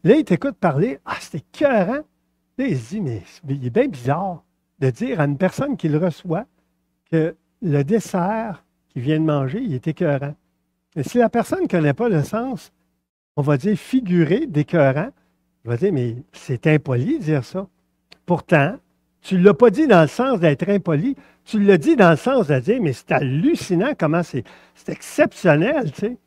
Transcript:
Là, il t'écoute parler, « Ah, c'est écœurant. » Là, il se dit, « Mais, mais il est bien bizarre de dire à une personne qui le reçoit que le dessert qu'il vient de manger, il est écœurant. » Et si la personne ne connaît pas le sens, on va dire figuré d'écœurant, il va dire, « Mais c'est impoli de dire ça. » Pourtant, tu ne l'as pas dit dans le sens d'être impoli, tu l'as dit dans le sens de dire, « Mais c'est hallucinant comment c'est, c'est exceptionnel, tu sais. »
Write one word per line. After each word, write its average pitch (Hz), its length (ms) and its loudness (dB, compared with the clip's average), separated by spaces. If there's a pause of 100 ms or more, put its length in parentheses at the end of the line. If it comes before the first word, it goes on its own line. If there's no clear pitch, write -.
Là, 208 140 6
il 302 60 2
t'écoute 208 320 -2
parler, « 185 500 -2
Ah, - 140 -8
c'est - 180 -14
écœurant. » 254 680 0 (560)
Là, 269 80 -2
il 160 100 -2
se 113 120 -10
dit, « 214 120 -8
Mais, 117 220 -6 (200)
mais 139 120 -6
il 131 100 -10
est 123 60 -4
bien 254 160 0
bizarre 156 560 -6 (340)
de 131 140 0
dire 226 280 -6
à 147 60 2
une 143 120 -2
personne 233 400 -2
qui 160 120 -4
le 147 80 0
reçoit 175 480 -4 (680)
que 165 240 0 (280)
le 143 200 0
dessert 202 800 -4 (260)
qu'il 127 120 -10
vient 156 180 0
de 160 60 0
manger, 147 380 -2
il 185 100 -6
est 127 140 -6
écœurant. » 143 480 -4 (600)
Et 151 60 -6
si - 160 -4
la 226 120 4
personne 285 340 -2
ne 294 40 -2
connaît 151 280 0
pas 240 120 -2
le 165 140 0
sens, 233 500 -8 (640)
on 147 60 -2
va 143 160 2
dire 190 200 0
figuré 185 680 0
d'écœurant, 151 640 0 (560)
il - 40 -8
va 120 80 -2
dire, « 190 160 0
Mais 120 240 -4 (160)
c'est - 340 -6
impoli 151 500 0
de 226 60 -8
dire 147 200 -2
ça. » 190 240 -10 (600)
Pourtant, 156 480 2 (460)
tu 190 180 -2
ne 175 40 4
l'as 208 120 8
pas 240 160 6
dit 302 160 0
dans 185 140 8
le 151 60 4
sens 247 320 -2
d'être 165 300 2
impoli, 196 460 0 (300)
tu 214 140 -4
l'as 196 200 6
dit 302 160 2
dans 185 160 6
le 156 40 6
sens 247 300 0
de 135 140 0
dire, « 202 220 0
Mais 147 120 0
c'est - 180 -8
hallucinant 175 840 0
comment 165 240 0
c'est, 139 220 -6 (320)
c'est - 160 -14
exceptionnel, 170 1000 0
tu - 100 -12
sais. » 240 260 -6